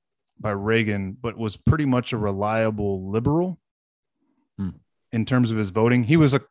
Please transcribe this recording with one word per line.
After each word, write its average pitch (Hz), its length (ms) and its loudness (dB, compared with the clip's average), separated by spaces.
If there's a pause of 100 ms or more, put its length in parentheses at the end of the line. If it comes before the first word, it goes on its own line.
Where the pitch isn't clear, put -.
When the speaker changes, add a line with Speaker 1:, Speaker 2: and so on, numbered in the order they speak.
(400)
Speaker 1:
by 107 120 -4
Reagan, 104 680 0
but 113 180 -8
was 110 200 -6
pretty 151 280 0
much 123 280 0
a 120 40 -2
reliable 104 920 -2
liberal 151 500 0 (1000)
Speaker 2:
Hmm. 95 100 -4 (420)
Speaker 1:
in 113 140 -2
terms 123 240 2
of 113 80 -2
his 101 140 -2
voting. 117 320 4
He 139 140 4
was 143 180 6
a, 135 160 0